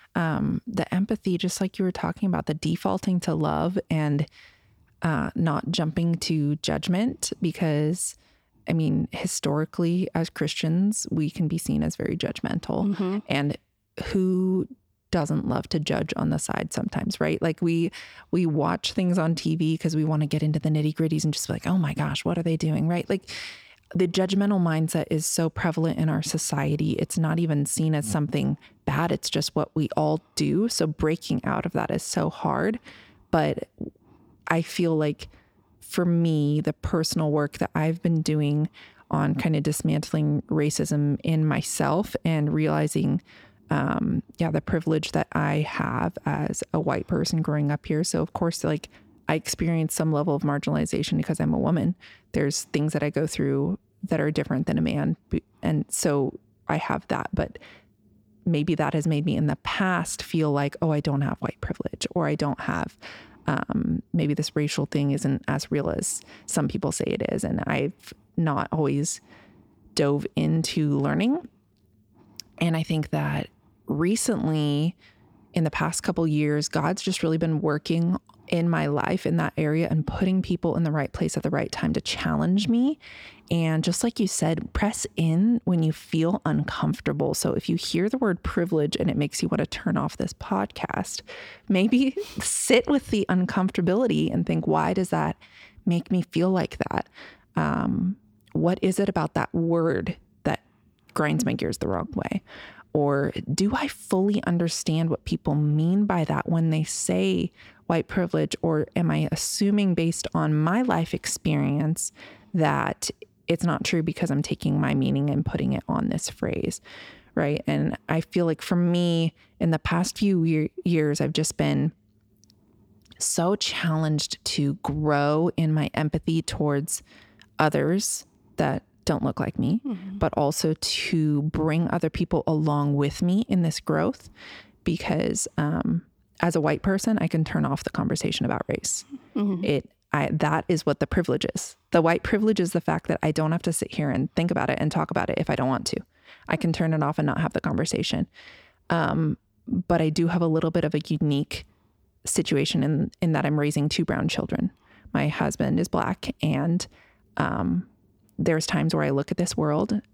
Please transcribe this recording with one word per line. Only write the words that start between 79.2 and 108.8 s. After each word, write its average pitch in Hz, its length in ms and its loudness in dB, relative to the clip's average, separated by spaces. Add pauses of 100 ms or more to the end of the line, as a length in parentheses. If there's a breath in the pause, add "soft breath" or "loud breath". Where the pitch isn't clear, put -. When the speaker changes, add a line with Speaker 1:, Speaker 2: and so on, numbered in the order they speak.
Speaker 1:
in 170 140 2
that 160 180 0
area 156 320 2
and 156 180 0
putting 190 360 0
people 170 340 -2
in 170 60 2
the 156 80 0
right 147 220 -2
place - 240 -4
at 160 60 -2
the - 60 -2
right 151 240 -2
time - 200 -2
to - 80 0
challenge 165 680 0
me. 247 300 2 (520 loud breath)
And 160 320 2
just 170 220 -2
like 233 160 -2
you 196 60 4
said, 160 480 -2
press - 320 0 (100)
in 180 480 4
when 175 180 2
you 156 100 2
feel 160 520 0
uncomfortable. 147 880 0
So - 200 0
if - 140 -4
you 170 80 2
hear 175 320 0
the 262 100 -2
word 202 240 0
privilege 165 560 0
and - 100 0
it - 80 0
makes - 260 -2
you - 60 0
want - 120 0
to 160 60 0
turn - 300 -4
off 143 220 -4
this - 160 -4
podcast, - 880 -6 (460 loud breath)
maybe 233 460 4 (120)
<laughs> - 140 -10
sit - 480 2
with 285 200 2
the 208 200 2
uncomfortability 180 1040 2
and 170 120 0
think, 165 220 0
"Why 156 260 2
does 185 180 0
that 160 260 0 (500 loud breath)
make 175 240 0
me 180 120 2
feel 175 280 0
like - 280 0 (120)
that? - 180 -2 (480 loud breath)
Um, 165 600 0 (360)
what 170 300 2
is 185 160 2
it 196 100 2
about 160 260 0
that - 200 -2
word 165 640 0 (280)
that - 160 0 (540)
grinds 156 300 2
my 196 100 0
gears - 240 -4
the - 100 -2
wrong 87 260 -2
way?" - 280 -4 (520 loud breath)
Or 143 380 2 (180)
do 196 240 2
I - 140 -2
fully 202 560 0
understand 170 640 0
what - 160 -2
people 156 300 0
mean 156 500 4
by 180 200 2
that 151 220 0
when 165 220 2
they 156 160 2
say 185 680 0 (360 loud breath)
white 165 200 0
privilege? 165 540 0
Or 156 340 0